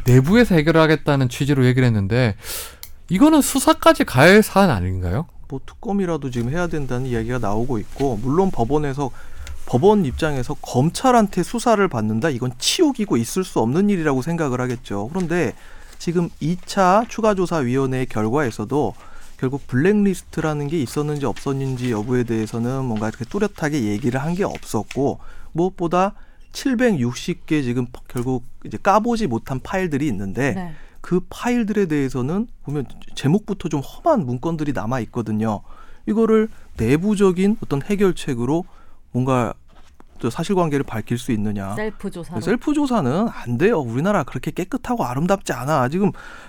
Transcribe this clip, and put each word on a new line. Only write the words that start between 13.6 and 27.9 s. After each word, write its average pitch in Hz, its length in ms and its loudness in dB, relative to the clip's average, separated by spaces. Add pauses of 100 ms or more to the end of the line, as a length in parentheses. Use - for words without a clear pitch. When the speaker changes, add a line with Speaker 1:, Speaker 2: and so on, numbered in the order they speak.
Speaker 2:
없는 156 300 2
일이라고 156 320 2
생각을 151 380 -2
하겠죠. 113 520 -4
그런데 170 400 0 (460)
지금 170 320 -2 (100)
이 170 160 -2 (100)
차 196 420 4
추가조사위원회 139 1000 0
결과에서도 113 880 -2 (440)
결국 131 300 -4
블랙리스트라는 160 1000 0
게 165 140 -2
있었는지 147 440 -2
없었는지 131 680 -4
여부에 120 320 0
대해서는 117 600 -2
뭔가 110 240 -2
이렇게 113 160 -8
뚜렷하게 160 600 -2
얘기를 110 360 0
한 160 140 -2
게 196 100 -2
없었고, - 760 -4 (320)
무엇보다 180 600 0 (380)
칠백육십 202 960 0
개 151 160 2
지금 123 240 -2 (220)